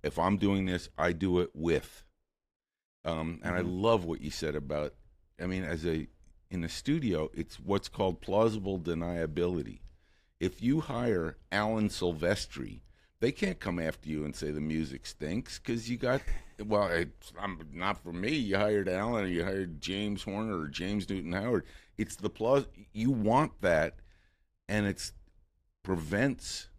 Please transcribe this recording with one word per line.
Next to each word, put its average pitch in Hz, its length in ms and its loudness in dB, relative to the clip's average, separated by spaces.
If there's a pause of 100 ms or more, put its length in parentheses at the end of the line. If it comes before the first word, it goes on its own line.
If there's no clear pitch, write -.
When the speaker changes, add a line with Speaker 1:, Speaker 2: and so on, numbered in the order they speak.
Speaker 1:
"If 73 160 -2
I'm 95 200 4
doing 98 300 4
this, 90 200 -2 (100)
I 85 140 4
do 90 300 2
it - 120 0
with." 78 520 0 (960)
Um, 82 400 -2
and 87 120 0
I 90 40 2
Speaker 2:
Mm-hmm. 90 220 0
Speaker 1:
love 107 240 6
what 82 160 -4
you 76 100 -4
said 76 240 -2
about, 73 400 -2 (420)
I 90 100 -4
mean, 92 180 -2
as 80 200 -4
a, 80 220 0 (420)
in 87 140 -2
a 82 60 -4
studio, 113 640 0
it's - 260 -8
what's 98 300 -2
called 95 320 0
plausible 101 580 2
deniability. 82 1040 -2 (580)
If 90 220 -2
you 135 180 4
hire 117 580 0 (140)
Alan 107 380 2
Silvestri, 82 880 -2 (400)
they 131 140 2
can't 190 260 -2
come 87 180 -2
after 80 300 -4
you 76 160 -2
and 73 100 -4
say 76 180 -6
the 76 100 -4
music 76 440 -2
stinks - 540 -6
'cause 117 300 -4
you 120 80 -2
got, 127 240 0 (220)
<laughs> - 220 -12
well, 104 220 4
it's, 85 500 -2
I'm, 87 360 -6
not 90 280 -2
for 85 120 -10
me. 101 200 -2
You 107 220 0
hired 104 320 4
Alan 101 380 0
or - 20 -2
you 87 160 2
hired 92 380 -4
James 101 420 -2
Horner 104 340 -4
or 78 120 -4
James 90 400 -2
Newton 90 240 -2
Howard. 104 320 2 (320)
It's - 180 -2
the 101 140 -2
plaus-, 131 400 4 (240)
you 113 180 2
want 120 480 4
that 82 380 4 (680)
and 104 180 2
it's - 280 -4 (680)
prevents 92 960 -2